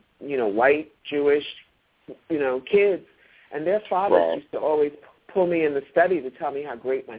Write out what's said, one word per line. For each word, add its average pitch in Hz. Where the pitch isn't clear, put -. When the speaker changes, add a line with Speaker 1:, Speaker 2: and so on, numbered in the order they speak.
Speaker 1:
you 135
know, 117
white, 139
Jewish, 143
you 160
know, 131
kids, 202
and 151
their 208
fathers 190
Speaker 2:
Right. 82
Speaker 1:
used -
to 123
always 147
pull 185
me 170
in 143
the 139
study 175
to 127
tell 147
me 139
how 135
great 127
my 110